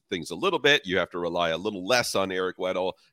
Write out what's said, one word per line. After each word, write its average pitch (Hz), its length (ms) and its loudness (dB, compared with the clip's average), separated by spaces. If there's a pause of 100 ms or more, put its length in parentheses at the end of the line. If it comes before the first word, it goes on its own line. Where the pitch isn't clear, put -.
things 87 220 -6
a 85 40 -4
little 165 240 0
bit. 143 260 4
You 92 140 0
have 87 100 0
to 90 100 -6
rely 87 300 0
a 80 80 0
little 95 280 -4
less 120 300 2
on 95 160 0
Eric 92 260 -2
Weddle, 92 360 -2 (180)